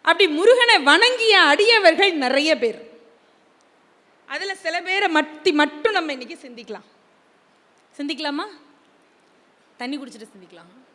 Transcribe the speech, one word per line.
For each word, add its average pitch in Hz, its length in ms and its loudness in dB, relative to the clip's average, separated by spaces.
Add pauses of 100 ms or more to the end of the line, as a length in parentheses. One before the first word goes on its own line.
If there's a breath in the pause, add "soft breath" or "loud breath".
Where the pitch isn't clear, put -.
அப்படி 339 260 2
முருகனை 440 520 4
வணங்கிய 415 600 2
அடியவர்கள் 381 720 2
நிறைய 277 440 -2
பேர். 226 220 -4 (1500)
அதுல 370 280 -10
சில 339 260 -6
பேரை 381 320 -2
மத்தி 311 400 -2
மட்டும் 294 400 0
நம்ம 330 180 -4
இன்னைக்கு 254 320 -14
சிந்திக்கலாம். 226 440 -18 (1080)
சிந்திக்கலாமா? 294 480 -8 (1300)
தண்ணி 262 200 -10
குடிச்சிட்டு 233 360 -18
சிந்திக்கலாம். 175 380 -20 (240)